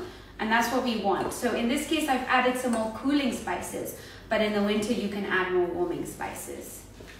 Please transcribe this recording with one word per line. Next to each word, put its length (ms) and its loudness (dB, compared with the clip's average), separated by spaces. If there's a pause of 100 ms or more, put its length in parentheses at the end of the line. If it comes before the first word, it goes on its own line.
(400)
And 120 0
that's 220 4
what 100 2
we 140 0
want. 360 0
So 200 0
in 160 2
this 180 0
case, 220 2
I've 180 2
added 300 4
some 160 0
more 240 0
cooling 360 2
spices, 640 -6 (340)
but 120 4
in 120 2
the 100 4
winter, 300 2
you 160 0
can 160 -4
add 280 2
more 140 4
warming 380 -2
spices. 800 -10 (360)